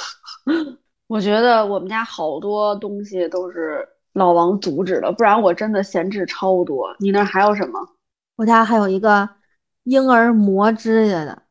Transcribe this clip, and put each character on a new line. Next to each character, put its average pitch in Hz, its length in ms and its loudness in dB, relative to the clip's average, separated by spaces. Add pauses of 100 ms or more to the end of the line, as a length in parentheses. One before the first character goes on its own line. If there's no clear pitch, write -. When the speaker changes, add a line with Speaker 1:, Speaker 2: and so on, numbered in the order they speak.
(460)
Speaker 1:
<laughs> 294 600 -6
我 220 120 -4
觉 208 180 0
得 226 280 4
我 202 140 -4
们 185 80 -10
家 220 160 -6
好 156 340 -6
多 208 380 -2
东 202 280 -10
西 185 240 -6
都 180 220 -6
是 160 360 -8 (260)
老 185 200 2
王 175 280 2
阻 175 240 -4
止 170 160 -2
的， 98 100 0
不 233 140 -2
然 214 160 4
我 254 120 2
真 214 200 -4
的 202 100 0
闲 185 260 -4
置 196 180 -6
超 185 380 0
多。 131 360 -6
你 196 100 0
那 202 100 2
儿 202 40 2
还 190 180 0
有 208 120 4
什 196 120 -4
么？ 127 140 -10 (560)
Speaker 2:
我 220 100 -2
家 226 180 4
还 226 120 2
有 208 100 2
一 190 140 -2
个 208 280 2 (560)
婴 262 240 2
儿 233 240 4
磨 208 380 4
指 220 400 2
甲 165 140 -2
的， 131 260 -14